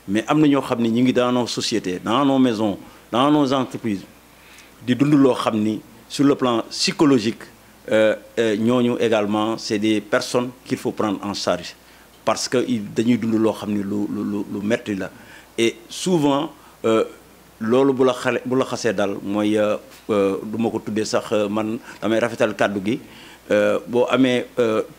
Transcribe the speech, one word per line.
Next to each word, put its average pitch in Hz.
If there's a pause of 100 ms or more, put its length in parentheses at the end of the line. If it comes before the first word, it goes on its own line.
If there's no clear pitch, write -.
Mais 104
am 151
na 156
ñoo 139
xam 127
ni 117
ñu 117
ngi 127
dans 123
nos 123
sociétés, 92
dans 120
nos 135
maisons, 110 (340)
dans 131
nos 147
entreprises, 120 (840)
di 120
dund 139
loo 135
xam 110
ni 107 (300)
sur 143
le 139
plan 120
psychologique, 135 (480)
euh, 107 (240)
euh, 110
ñooñu 120
également, 107
c'est 107
des 107
personnes 127 (120)
qu'il 127
faut 123
prendre 107
en 101
charge 87 (480)
parce -
que 123
ils, 120 (120)
dañuy 120
dund 110
loo 110
xam 104
ni 104
lu, 104
lu, 104
lu, 101 (160)
lu 104
metti 107
la. 95 (480)
Et 113 (140)
souvent, 147 (340)
euh, 113 (560)
loolu 127
bu 127
la 127
xale, 123
bu 127
la 131
xasee 113
dal 101
mooy, 107
euh, 104 (340)
euh, 98
du 107
ma 117
ko 110
tuddee 107
sax, 104
euh, 104
man 107 (240)
damay 110
rafetal 113
kàddu 104
gi, 110 (520)
euh, 104
boo 120
amee, 123 (140)
euh, 110 (180)